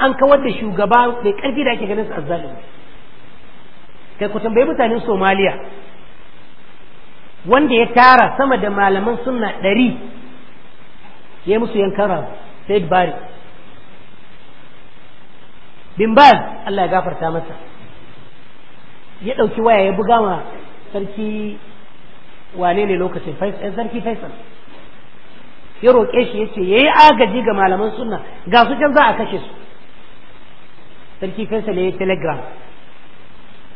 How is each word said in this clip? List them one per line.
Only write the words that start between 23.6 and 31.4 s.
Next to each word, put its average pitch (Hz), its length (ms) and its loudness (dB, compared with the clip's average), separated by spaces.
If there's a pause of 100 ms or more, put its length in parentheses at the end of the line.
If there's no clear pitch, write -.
eh, 202 140 -4
sarki 233 260 -6
Faisal. 214 300 -6 (1500)
Ya 240 100 8
roƙe 233 400 4
shi 208 80 -4
ya 214 80 0
ce, 196 140 -4
ya 190 180 4
yi 285 80 8
agaji 254 560 8
ga 214 100 2
malaman 196 440 2
sunna, 220 240 -4 (260)
ga 220 180 6
su 269 140 -2
can 294 160 4
za 294 120 8
a 214 60 4
kashe 202 240 -2
su. - 140 -6 (1700)
Sarki 196 280 -4